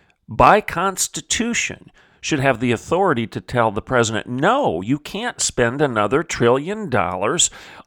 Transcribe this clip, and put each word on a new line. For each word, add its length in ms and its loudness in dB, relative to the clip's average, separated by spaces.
by 320 6
Constitution, 1300 -4
should 200 -2
have 180 2
the 140 2
authority 560 0
to 120 -10
tell 300 0
the 100 -4
president, 460 0
"No, 560 0
you 160 -2
can't 420 -8
spend 400 0
another 440 0
trillion 680 0
dollars 580 0